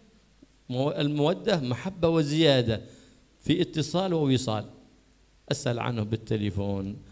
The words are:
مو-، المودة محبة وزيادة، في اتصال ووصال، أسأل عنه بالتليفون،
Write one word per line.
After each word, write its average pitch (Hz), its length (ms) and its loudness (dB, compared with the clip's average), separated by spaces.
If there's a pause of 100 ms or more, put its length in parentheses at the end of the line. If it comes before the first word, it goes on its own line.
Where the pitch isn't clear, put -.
(680)
مو-، 127 220 0
المودة 156 680 0
محبة 160 480 -2
وزيادة، 143 720 4 (640)
في 175 180 2
اتصال 175 520 -2
ووصال، 131 500 0 (840)
أسأل 123 280 -2
عنه 113 240 -2
بالتليفون، 101 960 -4 (160)